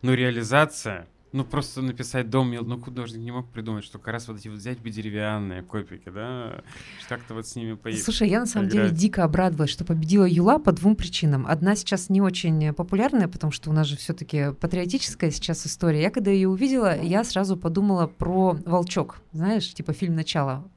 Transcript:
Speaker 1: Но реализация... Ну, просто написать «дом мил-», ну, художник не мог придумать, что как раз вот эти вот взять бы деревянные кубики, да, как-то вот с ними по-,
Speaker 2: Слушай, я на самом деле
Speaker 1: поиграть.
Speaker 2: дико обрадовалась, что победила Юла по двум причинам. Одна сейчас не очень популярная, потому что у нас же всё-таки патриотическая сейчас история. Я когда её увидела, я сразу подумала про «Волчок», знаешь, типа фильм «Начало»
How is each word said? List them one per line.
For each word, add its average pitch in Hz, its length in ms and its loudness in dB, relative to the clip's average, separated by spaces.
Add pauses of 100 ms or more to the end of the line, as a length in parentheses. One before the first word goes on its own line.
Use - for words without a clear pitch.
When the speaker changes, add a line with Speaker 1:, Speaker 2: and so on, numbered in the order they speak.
Speaker 1:
Но 127 120 4
реализация... 120 920 0 (240)
Ну, 131 120 -4
просто 131 380 -6
написать 127 480 -6
«дом 131 200 2
мил-», 120 140 -6
ну, 120 160 -8
художник 120 400 -12
не 117 120 -10
мог 123 180 -10
придумать, 110 340 -8
что - 140 -18
как 110 160 -8
раз 117 140 -10
вот 107 100 -12
эти 98 100 -16
вот 107 100 -12
взять 123 200 -8
бы 117 120 -10
деревянные 104 720 -4
кубики, 92 460 -10
да, 117 540 -10 (460)
как-то 120 260 -10
вот 113 140 -8
с - 80 -12
ними 110 180 -6
по-, 113 180 -10
Speaker 2:
Слушай, 214 380 0
я 202 100 2
на 240 60 -2
самом 208 220 0
деле 214 160 2
Speaker 1:
поиграть. 165 160 2
Speaker 2:
дико 196 240 2
обрадовалась, 160 460 2
что - 140 -6
победила 165 400 4
Юла 180 360 6
по 294 120 4
двум 185 240 6
причинам. 147 520 0
Одна 170 280 4
сейчас 185 340 -2
не 190 100 6
очень 160 520 2
популярная, 196 560 2
потому 156 240 -2
что - 180 -6
у - 20 4
нас 156 160 4
же 143 80 -4
всё-таки 143 640 -2
патриотическая 180 720 -2
сейчас - 360 -6
история. 156 360 0
Я 190 80 2
когда 208 200 0
её 190 200 4
увидела, 214 500 2
я 180 240 2
сразу 190 320 0
подумала 180 500 2
про 180 580 2
«Волчок», 175 520 0 (160)
знаешь, 185 420 -2
типа 156 180 -6
фильм 170 220 -2
«Начало» 147 500 -2 (120)